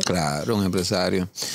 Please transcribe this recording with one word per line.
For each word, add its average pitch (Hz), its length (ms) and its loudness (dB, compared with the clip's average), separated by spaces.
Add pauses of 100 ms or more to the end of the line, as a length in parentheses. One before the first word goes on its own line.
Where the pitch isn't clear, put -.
Claro, 80 520 0
un 101 80 2
empresario. 92 640 0 (260)